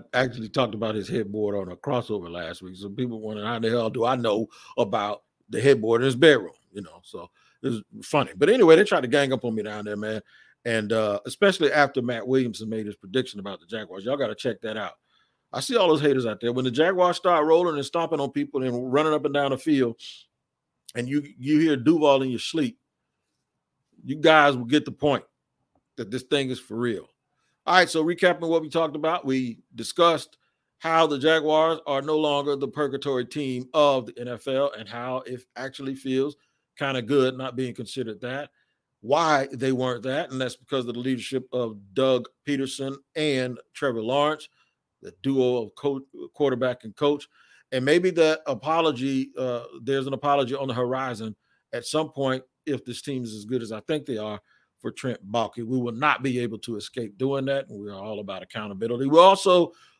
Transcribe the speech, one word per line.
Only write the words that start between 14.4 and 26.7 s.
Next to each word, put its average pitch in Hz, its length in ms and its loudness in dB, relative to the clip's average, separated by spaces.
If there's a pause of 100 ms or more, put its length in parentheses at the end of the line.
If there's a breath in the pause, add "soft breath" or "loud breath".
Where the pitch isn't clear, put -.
that 107 140 -8
out. 101 200 -8 (580)
I 127 80 -6
see 240 160 -2
all 165 100 4
those 156 140 4
haters 135 240 2
out 107 160 -6
there. 120 100 0
When 127 140 -2
the 127 60 0
Jaguars 175 440 4
start 170 300 2
rolling 165 300 6
and 139 100 -4
stomping 160 340 -2
on 139 120 -2
people 139 320 -2
and 123 280 -2
running 151 220 4
up 147 100 0
and 143 100 -2
down 143 180 0
the 127 60 0
field, 131 380 2 (960)
and 120 140 -4
you, 143 160 -2 (160)
you 147 200 2
hear 156 180 4
Duval 143 440 4
in 131 100 -2
your 117 80 -4
sleep, 147 380 -4 (1300)
you 135 140 -8
guys 151 400 6
will 120 80 -6
get 139 180 2
the 147 80 -8
point 139 320 0 (720)
that 107 160 -12
this 127 120 -6
thing 139 260 -2
is 123 100 -6
for - 160 -14